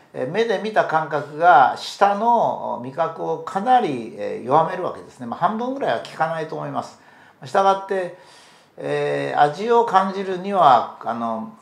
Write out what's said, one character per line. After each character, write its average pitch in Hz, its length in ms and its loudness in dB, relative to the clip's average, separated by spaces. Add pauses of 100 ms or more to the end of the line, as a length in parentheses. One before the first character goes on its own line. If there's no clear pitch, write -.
(140)
え 127 100 -4
ー、 135 60 -6
目 208 140 0
で 214 140 -2
見 208 140 -6
た 170 120 4
感 156 240 -2
覚 147 300 -6
が 156 400 6
舌 - 380 0
の 151 680 0
味 135 80 -10
覚 160 320 -4
を 165 140 -4
か 190 220 -6
な 247 200 4
り、 120 360 -4
え 101 260 -6
ー、 110 40 -10
弱 160 240 4
め 185 60 -6
る 180 80 -6
わ 127 100 -6
け - 80 -14
で - 80 -20
す - 100 -20
ね。 123 60 -12
ま 117 100 -8
あ、 - 40 -18
半 196 180 0
分 247 160 -6
ぐ 277 60 -10
ら 202 100 -2
い - 40 2
は 113 60 -4
効 - 100 -14
か 165 180 -2
な 165 120 -6
い 156 80 -8
と 156 60 -10
思 151 120 -8
い 143 40 -8
ま 131 120 -6
す。 - 180 -18 (440)
し 135 80 -12
た 196 100 4
が 196 160 4
っ 190 100 -12
て、 180 280 -6 (600)
え 143 600 -4
ー、 147 40 2
味 160 300 2
を 233 140 6
感 190 300 2
じ 196 100 -6
る 190 140 -4
に 190 140 -6
は、 143 520 4
あ 113 100 -4
の、 113 480 -6